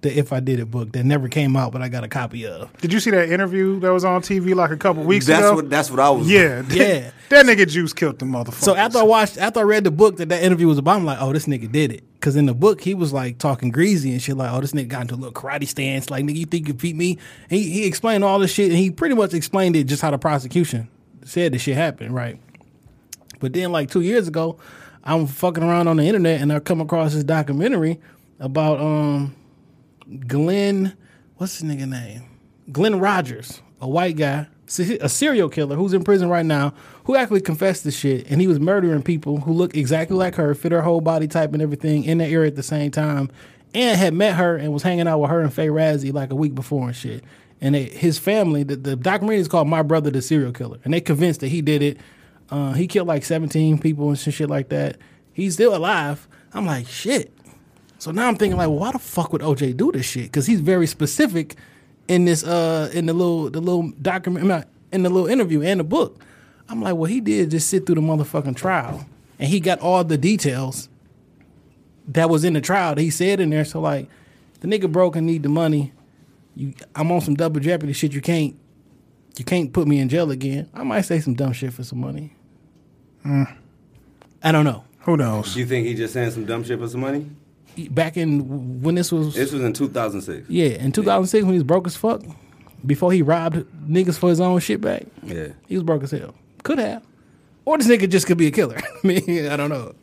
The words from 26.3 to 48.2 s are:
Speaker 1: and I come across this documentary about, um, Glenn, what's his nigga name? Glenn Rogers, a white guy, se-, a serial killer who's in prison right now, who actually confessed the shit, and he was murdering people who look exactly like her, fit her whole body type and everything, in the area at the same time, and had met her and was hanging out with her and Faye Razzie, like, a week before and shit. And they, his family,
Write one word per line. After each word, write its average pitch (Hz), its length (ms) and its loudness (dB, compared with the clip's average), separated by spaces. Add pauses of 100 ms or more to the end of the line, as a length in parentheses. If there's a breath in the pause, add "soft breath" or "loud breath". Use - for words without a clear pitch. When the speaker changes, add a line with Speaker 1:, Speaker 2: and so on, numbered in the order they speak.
Speaker 1:
and 147 120 0
I 147 80 0
come 160 200 -2
across 160 340 0
this 151 100 0
documentary 160 720 0 (420 soft breath)
about, 147 400 0
um, 147 540 0 (920 soft breath)
Glenn, 190 680 0 (400 soft breath)
what's 185 220 -8
his 156 120 -8
nigga 135 180 -6
name? 120 340 -12 (500)
Glenn 190 260 2
Rogers, 170 600 -2 (200)
a 127 80 -8
white 165 280 0
guy, 147 300 -2 (200)
se-, 180 340 -4
a 147 80 -2
serial 247 400 2
killer 143 280 -4
who's 180 160 0
in 185 100 2
prison 185 260 2
right 170 180 2
now, 143 260 2 (320 loud breath)
who 254 120 0
actually 214 240 2
confessed 185 440 -2
the 147 60 -2
shit, 131 400 -2
and 143 100 2
he 185 60 4
was 170 120 4
murdering 170 440 2
people 147 380 -2
who 151 120 -2
look 170 240 0
exactly 160 400 0
like 185 200 0
her, 147 180 2
fit 165 180 -4
her 170 100 2
whole 170 180 2
body 156 280 0
type 151 240 -2
and 151 100 -2
everything, 151 420 0
in 165 140 0
the 165 60 2
area 160 240 2
at 143 80 -4
the 139 60 -8
same 147 280 -4
time, 143 400 -2 (440 soft breath)
and 226 240 2
had 180 160 2
met 196 220 2
her 175 200 2
and 151 160 -4
was 147 100 -4
hanging 175 240 0
out 160 140 2
with 143 100 0
her 170 120 2
and 151 100 0
Faye 160 160 -2
Razzie, 151 440 0
like, 135 180 -4
a 135 60 -4
week 147 180 0
before 131 340 -4
and 123 80 -8
shit. - 260 -10 (380 soft breath)
And 139 140 2
they, 139 100 0
his 160 340 -2
family, 185 440 0